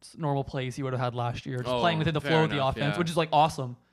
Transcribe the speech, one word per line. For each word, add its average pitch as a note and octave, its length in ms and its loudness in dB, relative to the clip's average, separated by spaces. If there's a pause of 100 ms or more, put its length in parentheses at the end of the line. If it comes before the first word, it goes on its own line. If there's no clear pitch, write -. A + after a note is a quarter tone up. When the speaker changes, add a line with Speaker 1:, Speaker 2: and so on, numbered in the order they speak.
Speaker 1:
s-, - 160 -20
normal C#3+ 260 0
plays B2+ 320 -6
he C#3 80 -4
would C3 100 -2
have B2+ 80 -2
had B2 140 -2
last A#2+ 300 -4
year, C3+ 140 -6
just A#2+ 100 -6
Speaker 2:
Oh, B2+ 100 0
Speaker 1:
playing E3 200 2
within D#3 140 0
the D3 80 -2
Speaker 2:
fair C#3+ 100 -2
Speaker 1:
flow D#3 140 6
of D3+ 40 0
the D3 80 -2
Speaker 2:
enough, C3+ 180 0
Speaker 1:
offense, - 200 0
Speaker 2:
yeah. - 40 0
Speaker 1:
which E3+ 100 0
is, D#3+ 80 -6
like, D#3+ 140 0
awesome. D3 460 2 (160)